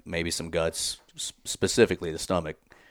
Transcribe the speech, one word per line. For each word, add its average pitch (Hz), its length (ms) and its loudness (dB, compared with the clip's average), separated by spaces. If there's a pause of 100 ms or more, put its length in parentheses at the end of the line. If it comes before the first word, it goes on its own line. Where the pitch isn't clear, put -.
maybe 85 260 -2
some 82 180 -4
guts, 82 520 -2 (120)
s-, - 200 -10 (100)
specifically - 720 2
the 80 40 -6
stomach. 80 380 -2 (360)